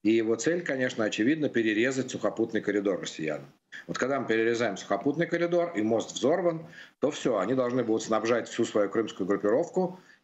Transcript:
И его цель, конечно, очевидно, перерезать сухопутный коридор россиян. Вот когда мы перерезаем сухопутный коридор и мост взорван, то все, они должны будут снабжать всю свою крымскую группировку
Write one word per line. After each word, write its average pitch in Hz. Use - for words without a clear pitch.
И 104
его 113
цель, 170
конечно, 127
очевидно, 127
перерезать 120
сухопутный 110
коридор 98
россиян. 76
Вот -
когда 131
мы 113
перерезаем 113
сухопутный 143
коридор 170
и 107
мост 110
взорван, 165
то 139
все, 117
они 107
должны 123
будут 110
снабжать 113
всю -
свою 104
крымскую 104
группировку 131